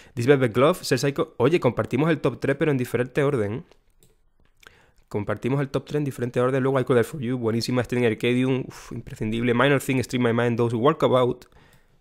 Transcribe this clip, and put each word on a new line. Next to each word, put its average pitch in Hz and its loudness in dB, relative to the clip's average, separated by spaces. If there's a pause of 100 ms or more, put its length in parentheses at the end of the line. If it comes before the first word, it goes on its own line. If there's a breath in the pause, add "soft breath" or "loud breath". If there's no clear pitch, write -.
(140 loud breath)
This 120 -4
Velvet 131 4
Glove, 143 2
Ser - -2
Psycho. 143 -4
Oye, 151 2
compartimos 127 0
el 160 0
top 123 -4
tres, 135 -2
pero 156 0
en 139 0
diferente 123 -2
orden. 135 -2 (1400 soft breath)
Compartimos 107 -4
el 143 -2
top - -4
tres - -6
en 147 -2
diferente 120 -4
orden. 127 2
Luego 135 2
I 123 -2
Could 123 4
Die 113 4
For - -6
You, 123 -4
buenísima. 117 -2
String 123 0
Arcadium, 123 0
uf, - -16
imprescindible. 117 -4
Minor 131 4
Thing, 131 0
Stream 123 -2
My 117 4
Mind, 120 2
Those 117 0
Walkabout. 123 2 (540 soft breath)